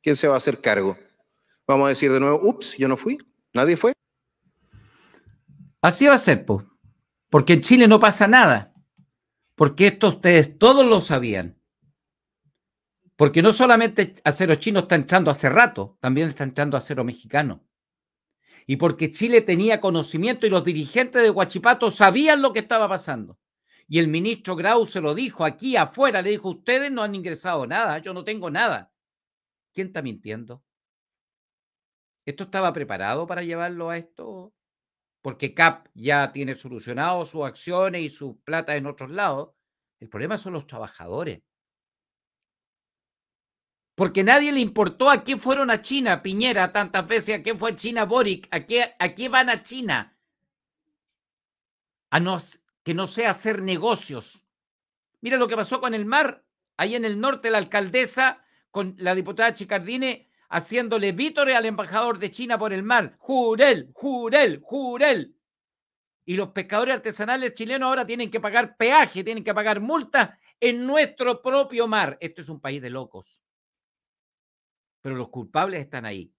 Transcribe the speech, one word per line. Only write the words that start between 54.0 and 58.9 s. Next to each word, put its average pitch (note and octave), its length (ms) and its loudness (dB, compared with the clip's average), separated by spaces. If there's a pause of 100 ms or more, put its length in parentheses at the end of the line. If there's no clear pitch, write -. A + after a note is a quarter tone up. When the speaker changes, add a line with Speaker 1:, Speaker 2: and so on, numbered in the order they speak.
Speaker 2:
Mira B3 160 -2
lo B3 100 0
que A3 80 -4
pasó A#3+ 240 -4
con B3 140 -4
el G#3+ 120 -6
mar, C4+ 380 -2 (340)
ahí G#3+ 180 -4
en A#3 100 -4
el G#3 160 -4
norte, B3+ 300 -4
la G#3+ 80 2
alcaldesa, B3 840 -2 (280)
con F#3+ 260 -8